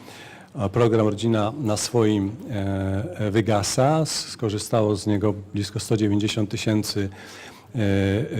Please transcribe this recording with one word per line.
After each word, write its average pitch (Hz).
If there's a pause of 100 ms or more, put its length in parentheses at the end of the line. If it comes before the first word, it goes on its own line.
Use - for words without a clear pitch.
(540)
o, 101
program 113
Rodzina 107
na 107
swoim, 107 (200)
e, 98
e, 107
wygasa. 113
S-, -
skorzystało 107
z 95
niego 104 (200)
blisko 104
sto -
dziewięćdziesiąt 104
tysięcy, 107 (640)
e, 123
e, 113 (580)